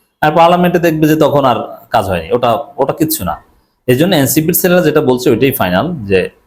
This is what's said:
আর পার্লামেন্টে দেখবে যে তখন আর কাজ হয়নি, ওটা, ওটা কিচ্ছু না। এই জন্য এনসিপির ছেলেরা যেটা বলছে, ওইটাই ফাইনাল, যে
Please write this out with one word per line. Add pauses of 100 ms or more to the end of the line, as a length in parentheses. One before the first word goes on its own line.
(220)
আর
পার্লামেন্টে
দেখবে
যে
তখন
আর
কাজ
হয়নি,
ওটা, (140)
ওটা
কিচ্ছু
না। (460)
এই
জন্য
এনসিপির
ছেলেরা
যেটা
বলছে,
ওইটাই
ফাইনাল,
যে (180)